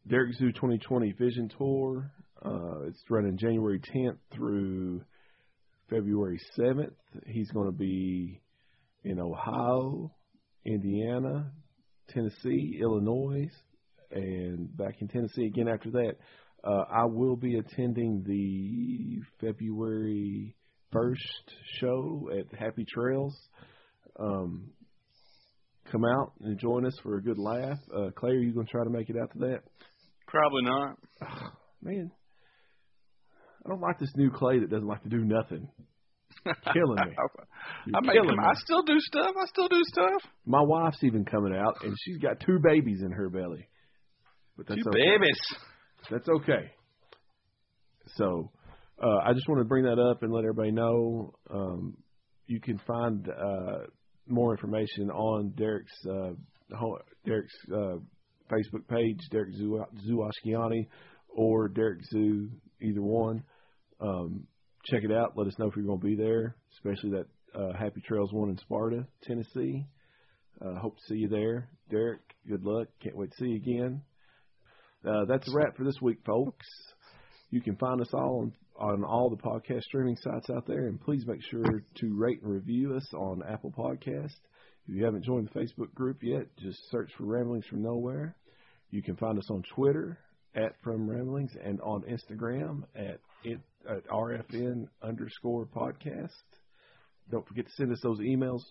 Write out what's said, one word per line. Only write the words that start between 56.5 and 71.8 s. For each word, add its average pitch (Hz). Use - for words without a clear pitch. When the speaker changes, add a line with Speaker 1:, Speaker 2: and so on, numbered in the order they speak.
Speaker 1:
ho-, 110
Derek's, 107
uh, 98
Facebook 107
page, 113
Derek 98
Zu-, 104
Zuwashkiani, 113
or 110
Derek 104
Zoo, 107
either 104
one. 113
Um, 92
check 117
it 107
out. 113
Let 104
us 98
know 110
if 104
you're 104
gonna 98
be 101
there, 113
especially 101
that, 95
uh, 95
Happy 104
Trails 101
one 107
in 92
Sparta, 117
Tennessee. 135
Uh, 92
hope 104
to -
see 107
you 110
there. 113